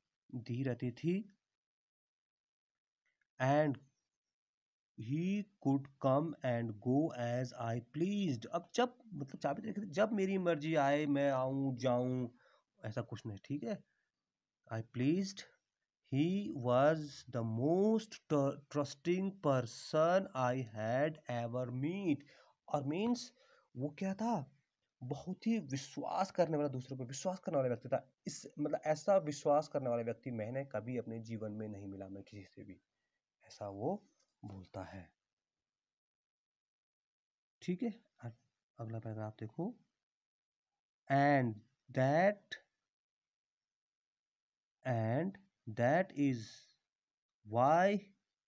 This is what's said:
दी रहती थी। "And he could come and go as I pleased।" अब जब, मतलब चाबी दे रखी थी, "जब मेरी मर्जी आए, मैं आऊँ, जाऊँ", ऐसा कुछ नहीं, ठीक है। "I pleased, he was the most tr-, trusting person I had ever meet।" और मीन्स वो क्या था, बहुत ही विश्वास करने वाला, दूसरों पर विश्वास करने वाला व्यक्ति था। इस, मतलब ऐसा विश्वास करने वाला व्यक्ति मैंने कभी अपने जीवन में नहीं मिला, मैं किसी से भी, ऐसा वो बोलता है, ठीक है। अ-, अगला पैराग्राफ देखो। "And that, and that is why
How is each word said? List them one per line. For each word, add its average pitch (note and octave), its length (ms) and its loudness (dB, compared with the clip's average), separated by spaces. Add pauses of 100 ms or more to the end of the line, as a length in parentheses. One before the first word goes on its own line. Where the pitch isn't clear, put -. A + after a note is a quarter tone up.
(340)
दी A#2+ 300 -4
रहती B2 280 -2
थी। D#3 220 -2 (2250)
"And C#3+ 400 4 (1160)
he F3 480 -2 (180)
could C3+ 220 2 (140)
come C#3+ 440 2
and A#2 360 0
go B2 180 2 (200)
as B2 420 -2
I A#2 160 -2 (180)
pleased।" F3+ 520 0
अब E3+ 300 -6
जब, B3 220 2 (160)
मतलब C#3+ 260 -10
चाबी D3 220 -2
दे G#3+ 80 -8
रखी G3+ 120 -6
थी, G#3 100 -10
"जब G3+ 220 2
मेरी G3 240 0
मर्जी D#3+ 380 0
आए, C#3+ 300 4
मैं C#3+ 260 4
आऊँ, C3+ 460 0
जाऊँ", B2+ 520 2 (520)
ऐसा A2 200 -6
कुछ - 240 -10
नहीं, G#2+ 200 -6
ठीक C#3+ 180 -6
है। A3+ 140 -4 (880)
"I A2+ 140 -6 (160)
pleased, F3 460 0 (680)
he C#3 160 4 (380)
was D3 420 4 (240)
the A#2 160 -2
most F3+ 720 2 (100)
tr-, C#3 280 2 (180)
trusting F3+ 560 0 (160)
person D#3 880 2
I B2+ 180 2 (220)
had B2+ 440 0 (160)
ever A#2+ 300 -2 (160)
meet।" E3 420 0 (440)
और C#3+ 160 0
मीन्स G3+ 480 0 (440)
वो B2+ 140 -4 (100)
क्या F#3+ 140 -2
था, A3 220 0 (680)
बहुत D3 460 -6
ही A3+ 120 4
विश्वास C#3+ 720 -4
करने D#3+ 260 2
वाला, D3 120 2
दूसरों B2+ 280 -6
पर C3 80 -6
विश्वास F3+ 340 -6
करने - 180 -2
वाला C3 120 2
व्यक्ति A#2+ 200 -4
था। B2 140 0 (240)
इस, - 180 -10 (140)
मतलब D3 260 0
ऐसा D#3 320 4
विश्वास D3+ 500 2
करने C3+ 220 -2
वाला A#2+ 140 0
व्यक्ति A#2 280 -4
मैंने A#2+ 340 -4
कभी B2 320 -6
अपने A2+ 220 -6
जीवन A2 320 -6
में G#2+ 160 -6
नहीं G2+ 200 -10
मिला, G2 220 -10
मैं G2 140 -12
किसी G2+ 220 -16
से G2 180 -20
भी, F#2+ 160 -18 (640)
ऐसा - 260 -12
वो G#2+ 260 -4 (480)
बोलता F#2+ 400 -12
है, F2+ 260 -14 (2500)
ठीक F3+ 220 -2
है। A#3 60 0 (300)
अ-, A#2+ 120 -10 (480)
अगला A2+ 200 -6
पैराग्राफ G#2+ 400 -6
देखो। E3 340 -6 (1400)
"And C#3 460 4 (340)
that, D3+ 680 2 (2250)
and B2+ 520 0 (300)
that B2+ 480 2
is C3+ 280 2 (1000)
why D#3 560 4 (460)